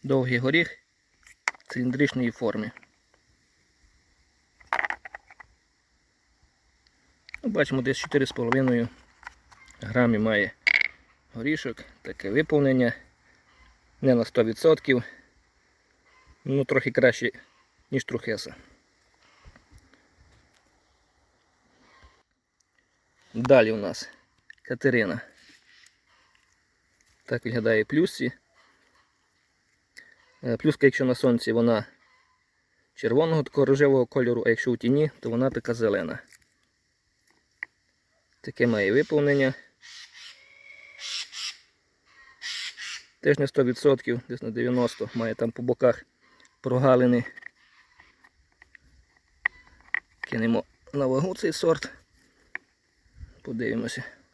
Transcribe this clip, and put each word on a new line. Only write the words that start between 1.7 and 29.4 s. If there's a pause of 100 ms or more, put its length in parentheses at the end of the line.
форми. (4000)
Ну,
бачимо,
десь
чотири
з
половиною (920)
грамів
має (800)
горішок. (160)
Таке
виповнення. (1080)
Не
на
сто
відсотків. (1400)
Ну,
трохи
краще, (600)
ніж
трухеса. (4000)
Далі
у
нас (520)
Катерина. (2000)
Так
виглядає
в
плюсі. (2250)